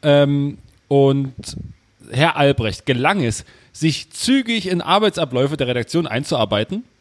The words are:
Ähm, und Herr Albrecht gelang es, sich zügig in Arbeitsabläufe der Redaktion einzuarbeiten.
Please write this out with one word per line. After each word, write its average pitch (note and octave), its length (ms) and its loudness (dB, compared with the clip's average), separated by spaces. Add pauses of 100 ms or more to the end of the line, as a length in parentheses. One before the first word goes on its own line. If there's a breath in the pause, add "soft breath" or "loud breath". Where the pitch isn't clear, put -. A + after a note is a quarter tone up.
Ähm, C#3+ 560 2 (300)
und C#3 460 2 (760)
Herr D3 260 0
Albrecht C3+ 500 0
gelang D3 360 0
es, A2+ 220 -2 (280 soft breath)
sich - 380 -2
zügig A#3 580 0
in F3+ 120 0
Arbeitsabläufe D#3 760 0
der C3 120 -2
Redaktion B2 380 -2
einzuarbeiten. A#2 800 -2 (160)